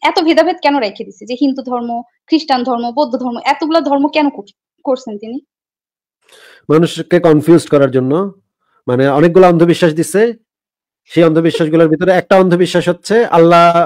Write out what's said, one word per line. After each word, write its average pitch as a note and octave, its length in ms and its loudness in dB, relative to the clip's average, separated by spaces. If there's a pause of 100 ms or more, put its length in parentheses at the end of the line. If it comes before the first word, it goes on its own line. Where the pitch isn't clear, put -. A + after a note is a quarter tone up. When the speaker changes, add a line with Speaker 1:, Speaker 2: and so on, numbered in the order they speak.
Speaker 1:
এত D#4 180 -2
ভেদাভেদ E4 420 0
কেন C#4+ 180 0
রেখে G#3 240 -6
দিছে? G3 220 -20
যে B3 160 -10
হিন্দু C4+ 200 -2
ধর্ম, A#3+ 400 -8
খ্রিস্টান C#4+ 640 -4
ধর্ম, A#3+ 280 -6
বৌদ্ধ B3+ 260 -4
ধর্ম, B3 280 -8
এতগুলা D4+ 360 -2
ধর্ম C#4+ 260 -2
কেন D4 220 -2
কর-, - 540 -16
করছেন B3+ 340 -8
তিনি? A3 220 -14 (1300)
Speaker 2:
মানুষকে E3 500 0
কনফিউজড D#3+ 500 2
করার C#3 220 2
জন্য, C#3 400 -2 (560)
মানে B2+ 220 0
অনেকগুলো E3 380 4
অন্ধবিশ্বাস E3+ 460 2
দিছে, G3 400 -2 (720)
সেই - 180 0
অন্ধবিশ্বাসগুলোর E3 680 0
ভিতরে E3+ 220 0
একটা F#3 280 2
অন্ধবিশ্বাস F3 500 0
হচ্ছে G#3 360 -2
আল্লাহ E3+ 480 4 (120)